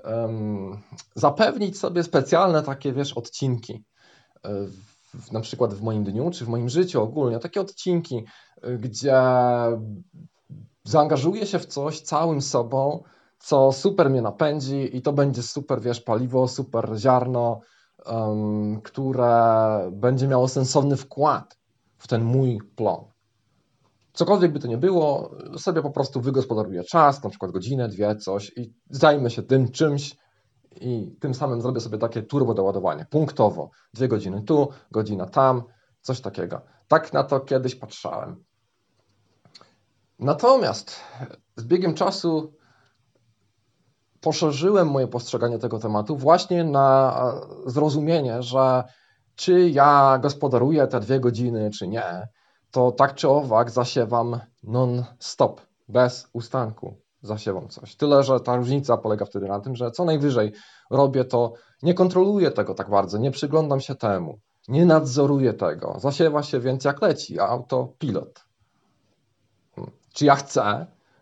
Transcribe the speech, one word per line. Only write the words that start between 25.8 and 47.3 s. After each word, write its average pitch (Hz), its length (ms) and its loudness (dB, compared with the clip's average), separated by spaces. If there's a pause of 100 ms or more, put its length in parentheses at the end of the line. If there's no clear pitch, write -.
po 143 100 -6
prostu 135 300 -4
wygospodaruję 107 600 -2
czas, 147 400 4
na 110 60 -8
przykład 92 220 -10
godzinę, 113 380 -4
dwie, 104 260 -2
coś 101 420 -6
i 117 160 -12 (160)
zajmę 139 400 4
się 110 140 -6
tym 131 280 2
czymś 143 460 -2 (640)
i 120 380 -8
tym 139 140 -4
samym 123 280 -4
zrobię 120 200 -4
sobie 110 160 -8
takie 113 260 -4
turbo 127 300 0
doładowanie, 92 560 -2
punktowo. 107 600 0 (240)
Dwie 131 140 -2
godziny 101 360 -4
tu, 143 260 2 (220)
godzina 101 340 -4
tam, 131 380 2 (380)
coś 127 200 -8
takiego. 92 400 -8 (260)
Tak 160 260 2
na 143 100 2
to 139 160 -2
kiedyś 131 360 -4
patrzałem. - 680 -12 (1800)
Natomiast 165 800 2 (560)
z 117 80 -14
biegiem 170 300 0
czasu 165 600 -2 (1700)
poszerzyłem 160 680 2
moje 135 200 0
postrzeganie 120 520 -4
tego 113 200 -4
tematu 107 380 -2
właśnie 170 460 2
na, 135 560 4 (460)